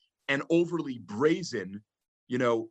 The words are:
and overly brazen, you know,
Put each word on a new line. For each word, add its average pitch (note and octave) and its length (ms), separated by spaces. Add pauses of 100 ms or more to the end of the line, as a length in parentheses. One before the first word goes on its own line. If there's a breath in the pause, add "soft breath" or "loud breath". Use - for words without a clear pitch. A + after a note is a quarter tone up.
(280)
and C#3 220
overly D#3+ 500
brazen, G#2+ 840 (460)
you B2 100
know, A#2 340